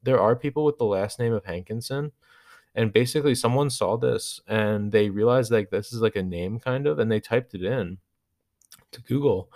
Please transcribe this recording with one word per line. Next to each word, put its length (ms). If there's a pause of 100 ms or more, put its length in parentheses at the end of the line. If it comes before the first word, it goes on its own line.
there 180
are 160
people 280
with 120
the 80
last 340
name 140
of 140
Hankinson. 680 (640)
And 160
basically 420
someone 340
saw 280
this 500
and 460
they 180
realized, 400
like, 200
this 220
is, 80
like, 160
a 60
name 380
kind 260
of, 140
and 100
they 80
typed 360
it 100
in 340 (920)
to 100
Google. 540